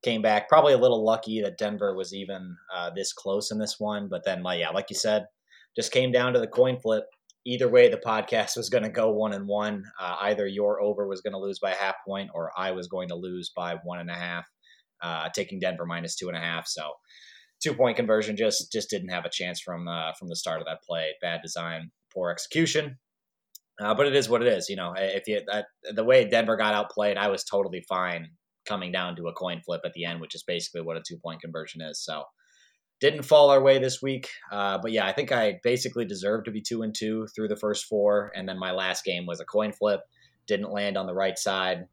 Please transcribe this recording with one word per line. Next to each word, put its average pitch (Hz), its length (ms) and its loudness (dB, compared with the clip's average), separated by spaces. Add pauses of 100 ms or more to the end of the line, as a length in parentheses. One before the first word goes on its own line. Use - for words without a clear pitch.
came 113 180 0
back. 107 280 4
Probably 151 260 8
a 123 40 6
little 117 260 6
lucky 110 380 0
that 98 160 -4
Denver 104 360 -2
was 92 180 -6
even, 92 440 -10 (180)
uh, 87 160 -4
this 95 220 -6
close 101 380 -4
in 107 80 -4
this 107 220 -6
one. 104 280 -4
But 92 160 -6
then, 90 180 -2
like, 90 180 -2
yeah, 80 100 -2
like 98 200 -4
you 101 60 -8
said, 107 300 2 (480)
just - 160 -2
came 127 220 2
down 123 220 4
to 123 60 6
the 110 60 -2
coin 127 320 4
flip. 110 260 0 (420)
Either 123 220 2
way, 123 200 10
the 113 80 4
podcast 110 600 0
was 117 120 -6
gonna 113 220 2
go 113 200 2
one 107 220 2
and 101 140 -6
one. 104 380 -2 (140)
Uh, 90 240 -4
either 104 240 2
your 104 360 0
over 104 240 0
was 98 160 -6
gonna 98 160 -6
lose 98 200 -6
by 98 120 -2
a 92 60 0
half 98 200 -2 (100)
point 98 280 -6
or 82 240 -6
I 95 140 -2
was 90 160 -6
going 90 200 -6
to 87 80 -6
lose 90 320 -8
by 87 360 -6
one 87 160 -8
and 87 100 -10
a 85 40 -8
half, 87 300 -8 (580)
uh, 80 280 -4
taking 98 300 -6
Denver 85 260 -4
minus 85 280 -6
two 90 140 -8
and 87 80 -6
a 82 40 -6
half. 82 260 -4
So 76 260 -8 (680)
two-point 127 340 2
conversion 107 400 2
just, 107 360 0
just 107 160 -4
didn't 92 220 -6
have 87 160 -4
a 87 40 -6
chance 90 300 -6
from, 87 280 -8
uh, 82 300 -6
from 90 100 -14
the 82 80 -8
start 80 240 -4
of 80 60 -8
that 80 160 -8
play. 80 280 -4 (100)
Bad 85 220 -4
design, 82 480 -8 (240)
poor 90 160 -2
execution. 147 680 -2 (800)
Uh, 104 160 0
but 143 120 6
it 135 80 2
is 127 140 4
what 117 140 4
it 120 60 6
is. 95 200 2
You 98 80 -4
know, 90 200 -6
if 98 300 -2
you, 104 200 0
that, 104 200 -4 (280)
the 113 100 0
way 123 240 8
Denver 113 280 4
got 107 180 2
outplayed, 104 420 0
I 104 120 2
was 95 160 -2
totally 95 440 -2
fine 90 400 -2 (380)
coming 90 260 -4
down 90 240 -2
to 85 120 -6
a 82 40 -6
coin 87 300 -6
flip 85 220 -6
at 85 100 -6
the 85 100 -8
end, 85 160 -6
which 80 140 -12
is - 80 -12
basically 85 400 -6
what 82 140 -6
a 80 100 -8
two-point 82 340 -12
conversion 82 400 -12
is. 78 220 -10
So 76 220 -8 (760)
didn't 147 220 2
fall 143 280 10
our 139 120 8
way 135 160 8
this 131 240 -2
week. 131 260 -4 (240)
Uh, 98 260 0
but 110 140 -4
yeah, 104 140 2
I 95 60 0
think 139 200 -2
I 107 300 2
basically 120 420 0
deserved 101 420 -2
to 117 40 -8
be 107 100 -8
two 113 220 -6
and 110 120 -4
two 110 400 -4
through 110 140 -4
the 104 80 0
first 104 300 -2
four. 104 480 2
And 95 120 -8
then 95 120 -6
my 92 140 -4
last 92 320 -2
game 90 220 -2
was 85 140 -6
a 78 60 -12
coin 107 260 0
flip. 104 280 0 (460)
Didn't 101 260 -2
land 101 260 -2
on 95 80 -2
the 90 80 -6
right 95 240 0
side. 92 540 -2